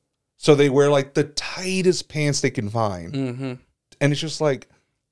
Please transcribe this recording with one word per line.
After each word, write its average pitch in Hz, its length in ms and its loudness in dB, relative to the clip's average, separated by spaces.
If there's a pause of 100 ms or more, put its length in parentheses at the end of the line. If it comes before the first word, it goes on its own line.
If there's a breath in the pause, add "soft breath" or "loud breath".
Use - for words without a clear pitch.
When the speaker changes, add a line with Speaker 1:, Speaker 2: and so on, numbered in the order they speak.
(420)
Speaker 1:
So 151 120 6
they 143 160 6
wear, 143 180 4
like, 139 240 0
the 151 120 0
tightest 185 840 -2
pants 147 320 -2
they 139 80 0
can 113 220 -4
find. 101 420 -4
Speaker 2:
Mm-hmm. 131 400 -6 (480)
Speaker 1:
And 143 120 2
it's 143 100 -4
just 156 180 -8
like, 139 280 -2 (440)